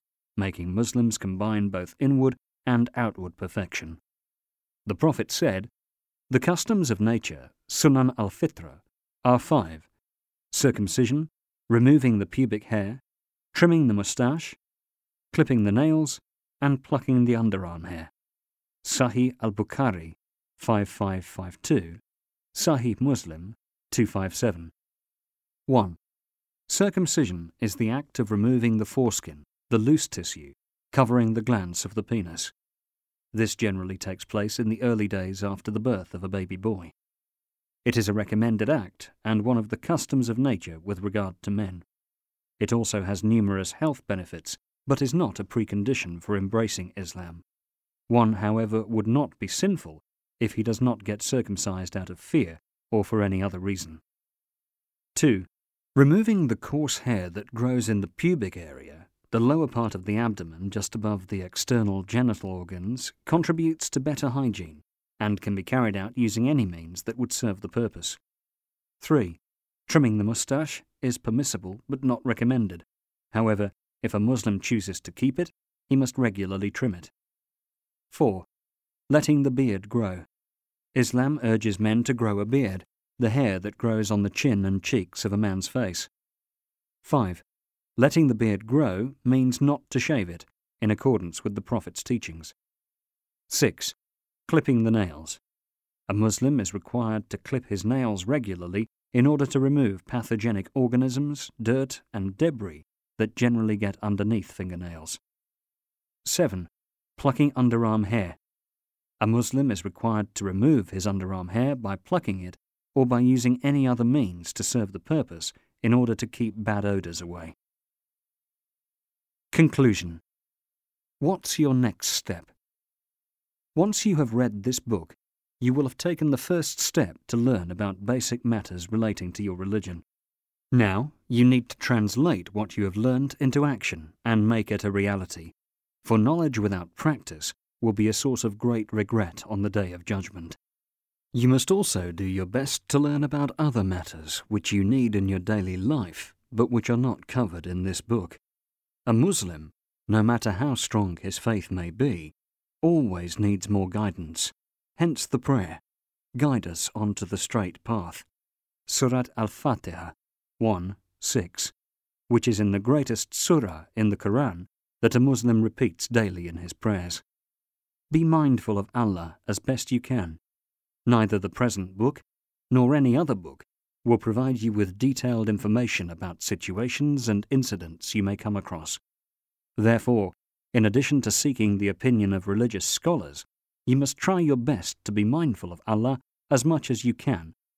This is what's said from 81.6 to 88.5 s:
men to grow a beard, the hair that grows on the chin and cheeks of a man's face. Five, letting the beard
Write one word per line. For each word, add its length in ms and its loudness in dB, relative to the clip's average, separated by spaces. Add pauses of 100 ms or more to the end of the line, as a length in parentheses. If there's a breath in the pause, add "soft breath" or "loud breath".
men 240 2
to 80 0
grow 260 0
a 60 -2
beard, 400 -2 (340)
the 120 2
hair 280 0
that 180 -8
grows 320 0
on 140 2
the 60 0
chin 340 2
and 180 0
cheeks 440 -2
of 80 -2
a 40 2
man's 300 0
face. 400 -4 (960)
Five, 400 -2 (560)
letting 280 6
the 80 4
beard 320 0